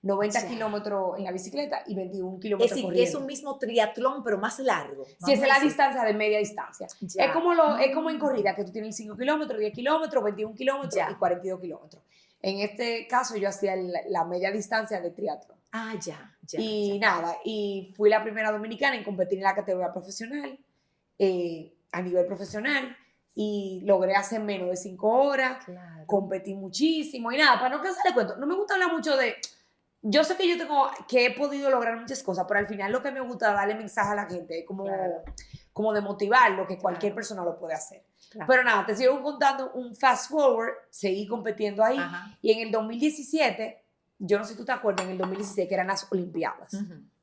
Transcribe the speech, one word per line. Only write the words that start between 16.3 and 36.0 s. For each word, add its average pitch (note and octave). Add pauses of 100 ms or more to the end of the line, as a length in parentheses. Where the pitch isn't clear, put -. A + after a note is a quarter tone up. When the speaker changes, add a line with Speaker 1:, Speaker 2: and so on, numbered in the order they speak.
Speaker 2:
ya, -
Speaker 1:
Y G#3
Speaker 2:
ya. G#3+
Speaker 1:
nada, E3+
y G3+
fui G#3
la G#3+
primera A3
dominicana A3+
en G#3+
competir F#3+
en F#3+
la F#3+
categoría F#3
profesional, A#3+ (600)
eh, F3 (180)
a F3
nivel F3+
profesional, A#3 (380)
y G3+
logré F#3+
hacer G3+
menos F#3+
de F3+
cinco F#3
horas, C4
Speaker 2:
Claro. E3+
Speaker 1:
competí F#3+
muchísimo, B3
y C4
nada, C#4+
para B3+
no D#4
cansar F4+
el E4+
cuento, G#3+
no C4
me F4
gusta G4+
hablar F4+
mucho D4
de, B3 (680)
yo B3+
sé E4
que F#4
yo E4+
tengo, D4 (200)
que B3
he -
podido C#4
lograr A#3
muchas B3+
cosas, F#3
pero G3+
al G3+
final G3+
lo B3+
que C#4
me B3+
gusta A#3+
darle G3+
mensaje G#3
a G#3
la G3+
gente, E3+
es F#3+
como, G3
Speaker 2:
Claro. F#3 (500)
Speaker 1:
como G#3+
de G#3